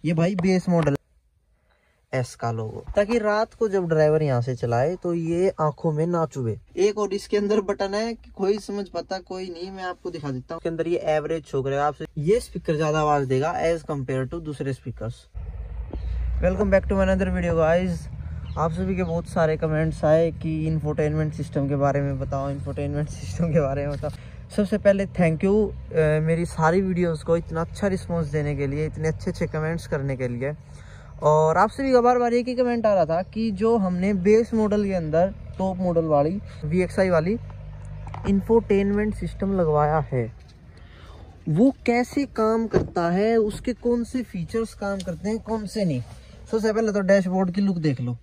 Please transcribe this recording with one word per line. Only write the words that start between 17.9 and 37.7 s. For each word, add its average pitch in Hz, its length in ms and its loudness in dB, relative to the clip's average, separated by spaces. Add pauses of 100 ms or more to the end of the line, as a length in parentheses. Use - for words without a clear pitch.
आप 160 140 0
सभी 185 240 -2
के 185 60 -2
बहुत 165 260 -4
सारे 160 280 0
comments 156 480 -2
आए 160 280 6
कि 160 240 -4 (100)
infotainment 151 680 0
system 139 340 -2
के 143 80 0
बारे 139 260 2
में 139 160 -2
बताओ, 135 320 -4
infotainment 143 600 -4
system - 420 -4
के 160 80 4
बारे 139 260 -2
में 143 100 -4
बताओ। 143 140 -6 (400)
सबसे 208 280 0
पहले 196 280 4
thank 160 380 2
you, 196 100 4 (140)
अ, 156 540 2
मेरी 165 240 2
सारी 170 340 2
videos 175 440 0
को 165 120 4
इतना 160 240 -4
अच्छा - 280 -4
response 170 400 -2
देने 147 280 -2
के 139 100 -2
लिए, 147 200 -2
इतने 156 220 -4
अच्छे 160 220 -4
अच्छे 170 160 -4
comments 156 400 -4
करने 139 300 -4
के 123 120 -4
लिए। 123 240 -4 (680)
और 156 360 6
आप 208 120 6
सभी 269 220 0
का 247 80 8
बार 247 180 6
बार 240 160 2
एक 240 140 2
ही 254 60 -2
comment 240 320 0
आ 208 80 6
रहा 180 120 4
था 165 180 0
कि 220 280 -2
जो 220 260 2
हमने 185 380 2
base 214 380 4
model 208 300 2
के 196 100 -2
अंदर 170 380 2 (260)
top 190 200 -2
model 170 280 2
वाली 156 340 2 (240)
वीएक्सआई 180 460 2
वाली 175 260 2 (920)